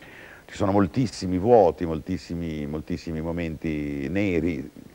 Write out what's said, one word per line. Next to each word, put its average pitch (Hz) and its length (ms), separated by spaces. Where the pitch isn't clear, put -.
Ci - 100
sono 101 160
moltissimi 98 640
vuoti, 92 480
moltissimi, 80 840
moltissimi 78 520
momenti 78 880
neri, 87 600